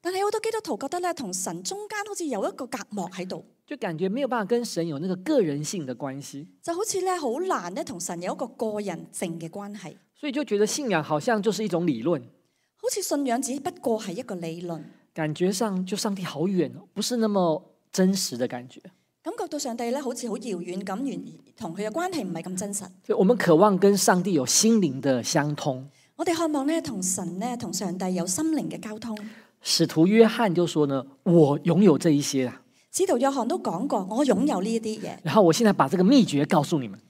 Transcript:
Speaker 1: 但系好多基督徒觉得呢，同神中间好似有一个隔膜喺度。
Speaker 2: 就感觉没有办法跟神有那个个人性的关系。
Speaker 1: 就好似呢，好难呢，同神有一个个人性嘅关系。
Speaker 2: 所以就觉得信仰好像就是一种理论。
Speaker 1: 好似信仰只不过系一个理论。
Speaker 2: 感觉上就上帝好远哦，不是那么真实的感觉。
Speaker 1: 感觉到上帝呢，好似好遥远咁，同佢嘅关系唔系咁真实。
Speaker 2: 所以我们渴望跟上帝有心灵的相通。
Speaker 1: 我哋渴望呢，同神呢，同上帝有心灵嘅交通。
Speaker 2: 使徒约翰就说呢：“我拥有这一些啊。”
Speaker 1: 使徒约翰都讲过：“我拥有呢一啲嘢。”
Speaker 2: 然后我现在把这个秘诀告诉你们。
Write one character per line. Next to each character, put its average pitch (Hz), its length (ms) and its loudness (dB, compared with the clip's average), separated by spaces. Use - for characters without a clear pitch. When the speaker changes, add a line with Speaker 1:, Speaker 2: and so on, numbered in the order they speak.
Speaker 1:
但 349 120 -6
系 381 80 -2
好 415 100 0
多 427 80 -4
基 440 120 -4
督 453 100 -4
徒 285 160 -6
觉 262 120 -8
得 359 100 -6
呢， 359 140 -2
同 226 200 -8
神 320 300 -8
中 381 140 -8
间 427 180 -8
好 415 80 -12
似 359 120 -8
有 226 200 -2
一 359 60 -2
个 254 160 -12
隔 254 100 -8
膜 185 220 -6
喺 185 140 -8
度。 185 200 -10
Speaker 2:
就 294 120 -10
感 180 200 -6
觉 190 120 0
没 226 100 -2
有 285 80 -2
办 226 140 -2
法 190 40 -4
跟 240 180 0
神 170 220 -4
有 147 140 -6
那 180 80 -4
个 185 100 -2
个 285 220 2
人 151 240 0
性 151 220 -6
的 127 100 -8
关 135 260 -8
系。 139 240 -14
Speaker 1:
就 339 120 -6
好 349 100 -4
似 392 180 -4
呢， 370 160 -2
好 277 240 -4
难 233 320 -4
呢， 277 100 -6
同 180 140 -10
神 170 240 -8
有 202 120 -4
一 - 40 -8
个 262 80 -6
个 220 360 -6
人 165 300 -8
性 170 280 -8
嘅 160 100 -10
关 202 240 -14
系。 180 240 -16
Speaker 2:
所 - 140 -10
以 262 60 -6
就 285 100 -2
觉 202 140 -2
得 208 100 4
信 254 220 -4
仰 165 120 2
好 151 160 -2
像 214 240 0
就 214 80 2
是 202 140 -2
一 214 40 -2
种 170 200 0
理 120 140 0
论。 147 200 0
Speaker 1:
好 466 160 -6
似 403 100 -4
信 285 240 -2
仰 240 160 0
只 269 180 -4
不 349 200 -8
过 220 220 -2
系 196 120 -8
一 214 80 -8
个 226 140 -10
理 170 260 -8
论。 170 220 -8
Speaker 2:
感 156 200 -2
觉 180 160 2
上 190 360 -2
就 208 100 -4
上 202 180 -2
帝 190 100 -6
好 160 220 -4
远 180 320 2
哦， - 160 -20
不 196 80 -6
是 240 160 -2
那 220 100 2
么 180 340 2
真 190 240 4
实 185 220 -4
的 123 100 -2
感 123 220 -10
觉。 - 120 -20
Speaker 1:
感 339 160 -10
觉 403 100 -4
到 294 120 -8
上 240 160 -6
帝 233 140 -4
呢， 269 120 -4
好 240 140 -6
似 233 140 -8
好 202 80 -4
遥 180 240 -6
远 175 180 -8
咁， 208 420 -6
同 170 180 -10
佢 208 100 -6
嘅 214 60 -4
关 349 220 -4
系 277 100 -4
唔 185 100 -6
系 165 80 -8
咁 185 160 -8
真 202 160 -6
实。 196 60 -6
Speaker 2:
所 214 80 0
以 - 0 -
我 - 120 4
们 233 100 6
渴 170 220 6
望 196 200 8
跟 202 200 6
上 180 260 4
帝 202 80 0
有 139 140 2
心 220 340 4
灵 135 220 0
的 127 200 2
相 147 360 0
通。 131 280 -4
Speaker 1:
我 339 100 -4
哋 359 80 2
渴 330 140 0
望 285 180 0
呢， 320 160 0
同 202 220 -6
神 180 360 -4
呢， 240 180 -4
同 214 160 -8
上 185 240 -4
帝 185 180 -2
有 170 100 0
心 311 300 0
灵 170 140 -2
嘅 170 100 -8
交 214 180 -12
通。 220 200 -10
Speaker 2:
使 - 240 2
徒 160 220 4
约 220 180 8
翰 214 300 2
就 175 100 2
说 151 220 2
呢 135 180 -2
：“我 151 400 6
拥 175 200 4
有 160 140 8
这 165 140 4
一 143 100 4
些 131 260 -2
啊。” - 140 -12
Speaker 1:
使 370 120 2
徒 302 120 2
约 269 120 2
翰 269 160 -2
都 240 140 -2
讲 202 260 -4
过 247 240 -2
：“我 233 140 0
拥 254 240 4
有 202 140 0
呢 214 120 -2
一 226 60 0
啲 214 220 -6
嘢。” 175 80 -8
Speaker 2:
然 156 140 -2
后 220 60 8
我 170 100 8
现 226 140 4
在 202 80 6
把 143 120 4
这 175 120 0
个 185 60 6
秘 240 200 8
诀 147 220 2
告 151 180 2
诉 147 160 0
你 120 80 -6
们。 95 100 -12